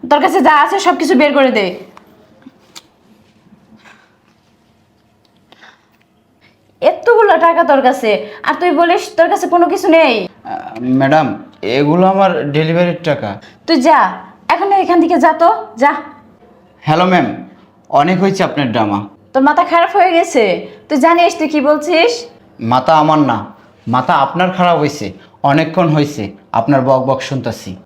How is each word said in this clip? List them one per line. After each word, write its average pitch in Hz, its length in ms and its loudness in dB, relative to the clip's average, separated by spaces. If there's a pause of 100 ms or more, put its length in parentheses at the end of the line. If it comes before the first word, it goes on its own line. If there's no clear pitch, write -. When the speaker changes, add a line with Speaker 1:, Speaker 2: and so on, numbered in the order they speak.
Speaker 1:
তোর 294 140 2
কাছে 311 240 0
যা 311 60 4 (100)
আছে 359 220 -2
সব 359 160 2
কিছু 320 200 0
বের 294 160 2
করে 262 200 2
দে। 202 80 0 (4000)
এতগুলো 440 520 2 (120)
টাকা 330 240 2
তোর 269 180 4
কাছে, 240 240 0 (360)
আর 294 120 -2
তুই 359 200 0
বলিস 339 240 0 (140)
তোর 330 140 4
কাছে 392 220 -2
কোনো 349 200 4
কিছু 370 140 -4 (100)
নেই? 302 160 4 (100)
Speaker 2:
আহ, 180 40 -8 (720)
ম্যাডাম, 139 280 2 (500)
এগুলো 156 360 2
আমার 190 180 2 (240)
ডেলিভারির 165 540 0
টাকা। 135 200 -4 (360)
Speaker 1:
তুই 320 120 0 (100)
যা, 302 120 4 (540)
এখন 370 140 -2 (160)
এখান 349 200 0
থেকে 349 220 0
যা 320 60 4 (100)
তো, 339 80 4 (320)
যা। 285 100 2 (920)
Speaker 2:
হ্যালো 160 280 2
ম্যাম, 160 160 2 (640)
অনেক 170 340 2
হয়েছে 190 260 0
আপনার 139 240 -4
ড্রামা। 104 260 -2 (340)
Speaker 1:
তোর 262 160 0
মাথা 302 220 2
খারাপ 339 260 2
হয়ে 370 200 4
গেছে? 277 260 0 (440)
তুই 294 180 -2
জানিস 339 340 4
তুই 311 140 -2
কি 302 60 0 (100)
বলছিস? 320 420 0 (600)
Speaker 2:
মাথা 131 220 2 (100)
আমার 156 160 2 (100)
না, 113 80 -2 (500)
মাথা 127 260 0 (120)
আপনার 180 320 -2
খারাপ 175 240 2
হয়েছে, 127 260 -4 (440)
অনেকক্ষণ 160 440 0
হয়েছে 143 280 -2 (360)
আপনার 135 280 0
বক 131 200 2
বক 131 120 -2 (100)
শুনতাছি। 117 420 -8 (140)